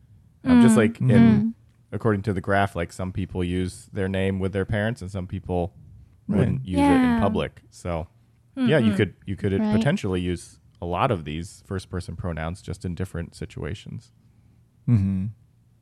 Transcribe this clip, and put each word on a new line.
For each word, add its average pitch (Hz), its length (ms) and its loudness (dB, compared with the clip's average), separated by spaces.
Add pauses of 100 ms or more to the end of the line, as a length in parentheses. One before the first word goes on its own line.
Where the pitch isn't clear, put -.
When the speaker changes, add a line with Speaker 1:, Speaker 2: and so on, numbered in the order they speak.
(440)
Speaker 1:
Um, 247 180 6
just 226 140 8
Speaker 2:
Mm. - 20 6
Speaker 1:
like 226 240 2
in, 131 60 0
Speaker 3:
Mm-hmm. 226 320 8 (100)
Speaker 4:
Mm. 226 40 -10 (380)
Speaker 1:
according 104 320 0
to 104 100 -2
the 90 80 -4
graph, 98 340 2
like, 85 160 -4
some 92 200 -8
people 92 320 -4
use 90 500 -4
their 95 160 -2
name 95 300 0
with 92 140 -2
their 95 120 -2
parents 110 360 -4
and 92 100 -12
some 95 160 -8
people 90 460 -4 (540)
Speaker 3:
Right. 202 120 0
Speaker 1:
wouldn't - 260 0
use 92 140 -2
it 277 40 4
in 90 180 4
Speaker 2:
Yeah. 240 180 2
Speaker 1:
public. 101 500 -2
So 85 380 -6 (480)
yeah, 233 220 2
you 110 120 4
Speaker 2:
Mm-hmm. 98 80 0
Speaker 1:
could, 101 160 0 (120)
you 98 100 -6
could 98 240 -2
Speaker 4:
Right. 107 160 0
Speaker 1:
potentially 110 460 0
use 90 380 -6 (220)
a 87 40 -8
lot 95 260 0
of 85 140 -4
these 80 400 -10
first 95 240 -8
person 90 260 -8
pronouns 82 460 -8
just - 240 -10
in 87 100 -6
different 87 400 -8
situations. - 760 -12 (760)
Speaker 3:
Mm-hmm. 98 380 2 (560)